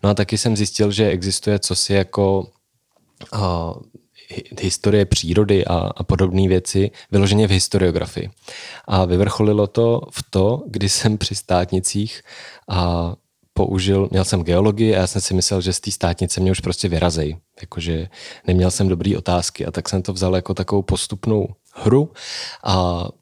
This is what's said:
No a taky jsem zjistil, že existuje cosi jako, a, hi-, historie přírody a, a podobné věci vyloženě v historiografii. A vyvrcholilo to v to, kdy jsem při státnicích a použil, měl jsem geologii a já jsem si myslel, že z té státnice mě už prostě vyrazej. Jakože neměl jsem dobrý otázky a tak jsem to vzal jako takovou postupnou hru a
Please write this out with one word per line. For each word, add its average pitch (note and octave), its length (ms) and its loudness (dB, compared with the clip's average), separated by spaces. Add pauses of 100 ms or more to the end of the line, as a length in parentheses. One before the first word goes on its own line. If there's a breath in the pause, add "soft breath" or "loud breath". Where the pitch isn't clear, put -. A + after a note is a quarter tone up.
No G2+ 60 6
a G#2 40 4
taky G2+ 240 0
jsem A2 200 0
zjistil, G#2 340 0
že G#2 180 2
existuje G2 500 -2
cosi - 340 -2
jako, G2 540 0 (840)
a, F2 420 -2 (580)
hi-, - 120 -12 (180)
historie G2+ 440 2
přírody G2 600 2
a, F2 80 0
a F2+ 300 -2
podobné F#2+ 440 2
věci F#2+ 440 2 (200 loud breath)
vyloženě G2+ 360 2
v F#2+ 40 2
historiografii. F#2 760 0 (580 loud breath)
A F#2 180 4
vyvrcholilo G2+ 640 2
to A#2 340 0 (100)
v - 180 -10
to, G#2+ 380 2
kdy G2 220 -2
jsem G#2+ 280 0
při - 180 -4
státnicích F#2 840 -2 (480 loud breath)
a F2 440 0 (400)
použil, G2 580 2
měl F#2+ 140 2
jsem F2+ 180 0
geologii G2+ 520 2
a - 20 2
já F#2 100 2
jsem F#2+ 140 -4
si - 120 -4
myslel, F#2 280 0
že F2+ 120 -2
z - 60 -4
té G#2 120 -8
státnice F2 500 -2
mě F#2 100 2
už F#2 80 0
prostě F2+ 300 -2
vyrazej. E2 480 0 (240)
Jakože D#2+ 460 -6 (400 loud breath)
neměl F2+ 240 4
jsem G2 160 0
dobrý F#2 300 0
otázky F2 480 -2
a E2+ 60 -6
tak - 180 -6
jsem F#2 120 -2
to F#2 120 -6
vzal F#2 220 0
jako F#2 180 -2
takovou F#2+ 280 -2
postupnou G#2 680 -2 (260)
hru C#3+ 380 4 (520 loud breath)
a F2+ 440 0 (140)